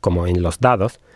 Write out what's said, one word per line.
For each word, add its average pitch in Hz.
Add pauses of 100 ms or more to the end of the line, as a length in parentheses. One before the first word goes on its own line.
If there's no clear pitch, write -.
como 87
en 90
los 85
dados, 117 (180)